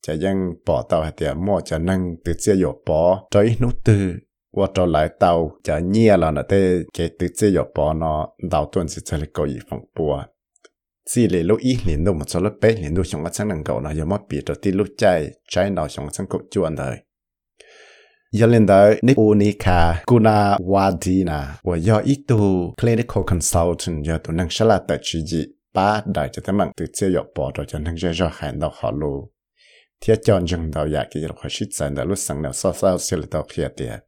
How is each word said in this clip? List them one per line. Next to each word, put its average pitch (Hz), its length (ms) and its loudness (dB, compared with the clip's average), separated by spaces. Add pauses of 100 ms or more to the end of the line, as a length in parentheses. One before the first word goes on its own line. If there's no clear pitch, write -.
Cho 78 100 -8
ยั 80 220 -4
ง 98 40 -2 (280)
bỏ 71 160 0
tàu 82 200 0
hay 78 140 -6
tiền 78 300 -4
mua 101 140 0
cho 80 180 -6
năng 87 460 -2
từ 85 140 -2
chia 104 160 2
dọc 90 200 0 (120)
bỏ, 87 440 2
cho 104 100 4
ít 113 200 2
nút 117 140 0 (100)
từ, 98 300 2 (420)
và 98 180 2
trở 92 120 2
lại 80 220 2 (120)
tàu, 82 300 4 (140)
cho 78 140 -2
nhiều 101 380 4
là 80 140 2
nó 71 120 -4
tới 92 420 2 (140)
cái 85 200 -2
từ 90 80 -2 (100)
chia 107 140 4
dọc 78 240 0
bỏ 76 200 0
nó, 78 340 -2 (220)
tàu 76 220 -2
tuần 85 160 -2
sẽ - 160 -12
chơi 78 160 -4 (120)
có 78 120 -2
ý 71 120 -4 (140)
phong - 140 -12 (140)
bùa. 73 260 -2 (840)
Chỉ 117 180 2
là 87 140 0
lúc 92 160 2
ít 127 180 0 (100)
liền 80 180 0
đâu 95 100 2
mà 73 100 -6
cho 87 160 -4
lúc 101 200 -2
bé 113 120 4
liền 82 220 -4
đâu 92 100 0
xong 78 200 -8
cái 85 80 -8
sáng 107 160 -6
năng 78 160 -6
cầu 60 160 -4
nó, 73 140 -8
giờ 78 100 -4
mất 98 240 -4
bị 73 180 -6
rồi, 78 160 -6
thì 98 100 0
lúc 95 140 0 (120)
chạy, 87 320 2 (180)
chạy 92 220 0
nó 82 180 -4
xong 71 180 -10
cái 73 60 -10
sáng 98 140 -8
cầu - 140 -6 (100)
chuồn 80 260 -2
đời. 67 200 -6 (1400)
Giờ 110 140 4
lên 113 200 6
tới 101 360 8
Nick 123 140 6
Unica 101 880 4
Gunawadina, 98 1400 2 (160)
và 87 140 -2
do 104 220 2
ít 139 300 -2
tu 98 520 2
clinical 117 460 0
consultant, 85 800 -2
giờ 80 200 -2
tụi 80 120 -6
năng 85 140 -2
sẽ - 140 -2
là 104 240 4
tại 73 140 -2
chỉ 82 240 -6
gì 80 180 -4 (300)
ba 104 280 2 (120)
đại 71 180 -2
cho - 120 -12
tới 95 80 -4
mạng 98 240 0
từ 82 160 -8
chia 95 180 -2
dọc 87 240 -2
bỏ 69 200 -4
rồi 71 140 -8
cho 76 100 -8
năng 82 200 -6
sẽ 85 160 -2
cho 82 180 -2
hành - 260 -10
động 73 180 -4
họ - 140 -6
luôn. 71 400 -6 (720)
Thiết 110 240 2
chọn 92 220 2
chừng 82 280 -4
đầu, 76 140 -2
dạ, 73 220 -2
cái 76 120 -8
đó 80 200 -8
khó 76 80 -10
xích - 220 -8
dần, 71 220 -6
đã 67 100 -4
lúc 92 140 -4
sáng 76 240 -6
nào 69 100 -6
sao 92 200 -2
sao 92 260 0
sẽ - 180 -4
là 78 140 -6
tao 76 240 -6
kia 71 220 -4
tiệt. 64 320 -10